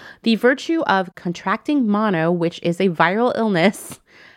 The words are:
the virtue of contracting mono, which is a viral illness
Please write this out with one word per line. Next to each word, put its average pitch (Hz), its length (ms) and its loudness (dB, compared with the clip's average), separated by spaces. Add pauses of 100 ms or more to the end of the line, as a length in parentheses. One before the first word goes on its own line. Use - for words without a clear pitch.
(240)
the 226 120 2
virtue 285 460 0
of 190 340 0
contracting 220 720 -2
mono, 202 440 2
which 170 320 -2
is 170 180 -2
a 190 80 2
viral 185 460 2
illness 202 640 0 (380)